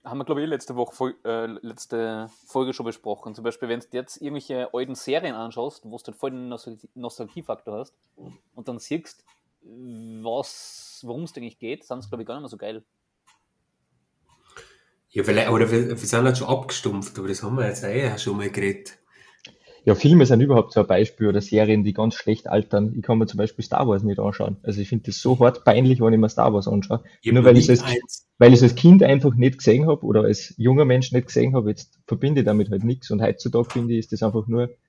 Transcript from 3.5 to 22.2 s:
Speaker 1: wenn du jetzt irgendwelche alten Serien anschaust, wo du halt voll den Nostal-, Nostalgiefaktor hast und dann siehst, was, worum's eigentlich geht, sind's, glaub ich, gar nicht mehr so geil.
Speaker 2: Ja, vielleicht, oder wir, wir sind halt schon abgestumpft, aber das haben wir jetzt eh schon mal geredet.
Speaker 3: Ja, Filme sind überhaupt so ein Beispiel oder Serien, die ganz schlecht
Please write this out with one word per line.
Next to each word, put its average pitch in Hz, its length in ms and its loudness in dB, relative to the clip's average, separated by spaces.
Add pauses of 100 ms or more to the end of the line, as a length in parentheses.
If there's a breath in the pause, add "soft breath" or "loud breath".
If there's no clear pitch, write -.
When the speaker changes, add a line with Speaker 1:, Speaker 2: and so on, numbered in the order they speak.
Speaker 1:
wenn 120 140 -8
du - 100 -20
jetzt 123 300 -12
irgendwelche 139 520 -10
alten 127 220 -8
Serien 135 400 -8
anschaust, 113 480 -12
wo 113 140 -20
du - 80 -20
halt 110 100 -18
voll 135 160 -10
den 127 160 -16
Nostal-, 117 300 -18 (180)
Nostalgiefaktor 113 840 -14
hast - 160 -16 (640)
und 120 140 -18
dann 120 100 -14
siehst, - 460 -14 (360)
was, 113 1400 -14
worum's 143 300 -14
eigentlich 117 240 -18
geht, 123 240 -14
sind's, 123 260 -16
glaub 117 120 -12
ich, 104 40 -14
gar 120 100 -14
nicht 147 80 -16
mehr 123 60 -18
so 110 80 -20
geil. 110 240 -14 (2250 soft breath)
Speaker 2:
Ja, 101 140 -4
vielleicht, 110 260 0
oder 110 200 0
wir, 120 200 -2
wir 117 80 -8
sind 117 260 -2
halt 127 140 0
schon 135 100 -8
abgestumpft, 104 720 -6
aber 95 80 -10
das 98 160 -8
haben 113 140 -6
wir 110 100 -2
jetzt 101 160 -8
eh 117 340 -4
schon - 200 -6
mal 202 120 -8
geredet. 196 480 -8 (880 soft breath)
Speaker 3:
Ja, 104 100 4
Filme 147 300 6
sind 120 160 4
überhaupt 131 320 2
so 107 80 4
ein 98 60 2
Beispiel 107 420 0
oder 98 120 0
Serien, 107 420 2
die 101 100 -2
ganz 110 200 -2
schlecht - 340 -4